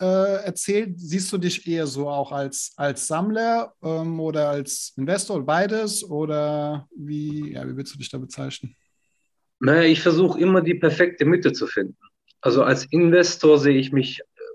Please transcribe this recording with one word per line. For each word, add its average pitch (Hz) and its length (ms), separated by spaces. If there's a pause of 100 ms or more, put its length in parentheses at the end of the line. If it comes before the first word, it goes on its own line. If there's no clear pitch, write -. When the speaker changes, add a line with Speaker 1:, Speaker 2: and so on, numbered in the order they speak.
Speaker 1:
äh, 190 440
erzählt. 196 560
Siehst 185 320
du 196 60
dich 175 280
eher 165 220
so 139 200
auch 139 220
als, 139 460
als 143 320
Sammler, 226 760
ähm, 160 380
oder 151 300
als 143 460
Investor 185 400
oder 131 100
beides? 208 600
Oder 147 880
wie, 151 600
ja, 131 120
wie 131 80
würdest 139 200
du 139 40
dich 127 120
da 135 80
bezeichnen? 131 580 (800)
Speaker 2:
Naja, 147 240
ich 160 180
versuch 170 360
immer 185 240
die 170 140
perfekte 170 500
Mitte - 280
zu - 140
finden. - 300 (440)
Also 131 220
als 135 220
Investor 170 720
sehe 139 200
ich 135 120
mich, 135 300
äh, - 40 (300)